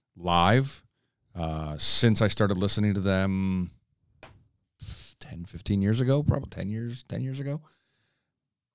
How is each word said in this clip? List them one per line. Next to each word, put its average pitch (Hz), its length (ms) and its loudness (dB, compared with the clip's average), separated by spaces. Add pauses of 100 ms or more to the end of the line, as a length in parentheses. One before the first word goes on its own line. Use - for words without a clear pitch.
(160)
live, 90 680 2 (540)
uh, 78 420 -6
since 110 440 4
I 107 80 4
started 101 280 0
listening 101 360 0
to 98 80 -2
them 95 720 0 (1500)
ten, - 260 -12
fifteen 98 360 -2
years 107 180 2
ago, 135 240 2
probably - 260 0
ten 92 200 -8
years, 117 340 -8
ten 123 180 -8
years 131 180 -6
ago. 143 220 -6 (1120)